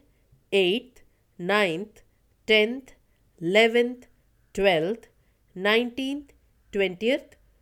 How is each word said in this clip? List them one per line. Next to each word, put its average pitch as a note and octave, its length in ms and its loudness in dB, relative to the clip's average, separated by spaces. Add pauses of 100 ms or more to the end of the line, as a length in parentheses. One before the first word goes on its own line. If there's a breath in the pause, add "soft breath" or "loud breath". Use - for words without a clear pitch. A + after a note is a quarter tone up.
(540)
eighth, G3 480 0 (360)
ninth, F#3+ 640 -4 (440)
tenth, A3 460 0 (480)
eleventh, A#3 680 2 (460)
twelfth, F#3+ 560 0 (440)
nineteenth, A#3+ 800 -4 (400)
twentieth, G#3 640 -4 (260)